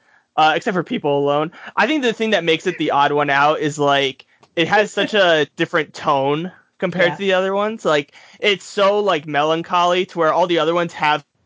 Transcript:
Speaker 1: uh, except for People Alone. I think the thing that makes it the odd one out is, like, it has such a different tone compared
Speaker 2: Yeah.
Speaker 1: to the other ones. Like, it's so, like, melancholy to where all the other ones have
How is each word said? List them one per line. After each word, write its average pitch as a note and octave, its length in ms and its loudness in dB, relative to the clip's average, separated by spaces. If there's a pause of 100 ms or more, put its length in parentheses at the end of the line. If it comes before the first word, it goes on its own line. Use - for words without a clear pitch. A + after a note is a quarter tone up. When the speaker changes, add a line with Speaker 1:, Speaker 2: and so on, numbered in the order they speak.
(360)
Speaker 1:
uh, D#3 200 4
except F3+ 180 -4
for F3 80 0
People D#3 360 -2
Alone. C#3+ 340 0 (240)
I G3 100 2
think D4+ 160 -2
the A#3+ 100 0
thing A3 180 -4
that F#3 120 0
makes D#3+ 240 0
it F3 120 -2
the D3+ 120 -2
odd C#3+ 220 2
one D3 180 0
out C#3 300 2
is, D3 180 -4
like, C#3 480 0 (300)
it E3 120 0
has G#3 240 2
such G3+ 220 -2
a E3+ 320 4 (100)
different E3 380 -2
tone D3 560 -2 (280)
compared F3 320 0
Speaker 2:
Yeah. - 40 -6
Speaker 1:
to - 60 -10
the G3 140 -2
other F#3+ 200 0
ones. G#3+ 300 -4
Like, D3+ 280 0 (280)
it's G3 240 -2
so, G3+ 340 0
like, F3+ 300 -2
melancholy E3+ 800 0
to - 120 -10
where D#3+ 140 2
all F3 160 0
the E3+ 100 0
other D#3 160 0
ones E3+ 180 -2
have D3+ 320 -2 (220)